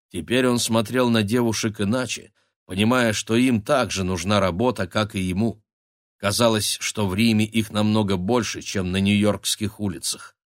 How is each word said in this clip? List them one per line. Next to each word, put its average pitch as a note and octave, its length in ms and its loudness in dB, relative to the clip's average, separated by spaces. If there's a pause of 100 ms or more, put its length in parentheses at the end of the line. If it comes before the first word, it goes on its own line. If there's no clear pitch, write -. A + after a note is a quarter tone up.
(120)
Теперь A#2+ 360 0
он A#2+ 120 2
смотрел A#2 500 0
на A2+ 140 4
девушек A2+ 560 0
иначе, A2+ 540 -4 (320)
понимая, A2 480 2
что A2 220 -2
им A#2+ 260 2
так B2+ 300 0
же F#2+ 120 -2
нужна F#2 360 0
работа, F#2+ 480 0
как G#2+ 280 -4
и G2 40 -4
ему. F#2 420 -2 (560)
Казалось, G#2+ 640 0
что G#2 260 -2
в F#2 80 -2
Риме A2 300 4
их G#2+ 260 -2
намного G#2+ 460 0
больше, G#2 440 -2
чем F2+ 300 -4
на F#2+ 60 0
нью-йоркских G2+ 840 0
улицах. - 560 -8 (140)